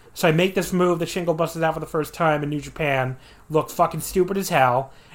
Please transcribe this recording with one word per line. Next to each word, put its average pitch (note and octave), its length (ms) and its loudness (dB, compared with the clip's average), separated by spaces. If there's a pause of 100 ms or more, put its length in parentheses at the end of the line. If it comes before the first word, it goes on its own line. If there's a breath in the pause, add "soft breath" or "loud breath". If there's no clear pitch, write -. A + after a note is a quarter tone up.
(140 soft breath)
so - 140 0
I D#3+ 60 6
make F#3 220 2
this F#3 180 -2
move F3 260 2
that E3 80 -4
Shingo E3+ 300 -2
busted E3 260 -2
out D#3+ 120 0
for D#3+ 40 -6
the D#3+ 60 -8
first D#3 280 -4
time D3+ 300 0
in D3 60 -4
New D3 100 -4
Japan C3+ 560 -2 (340 soft breath)
look D3+ 200 0
fucking E3 320 0
stupid F#3 360 0
as G3 120 -4
hell, C3 420 2 (240 soft breath)